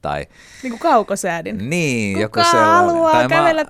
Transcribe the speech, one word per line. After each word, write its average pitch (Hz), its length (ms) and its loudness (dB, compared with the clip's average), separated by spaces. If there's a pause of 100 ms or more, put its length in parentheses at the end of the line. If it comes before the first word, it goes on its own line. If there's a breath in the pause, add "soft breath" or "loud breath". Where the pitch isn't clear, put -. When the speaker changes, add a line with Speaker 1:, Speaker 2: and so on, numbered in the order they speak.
Speaker 1:
tai 73 240 -6 (360 loud breath)
Speaker 2:
Niinku 233 160 -10
kaukosäädin. 196 920 -2
Speaker 1:
Niin, 127 460 -2
Speaker 2:
Kuka 107 240 -2
Speaker 1:
joku 339 100 4
sellainen. 330 240 4
Speaker 2:
haluaa 339 380 2
Speaker 1:
Tai 311 120 4
ma-, - 40 -2
Speaker 2:
kävellä 330 420 2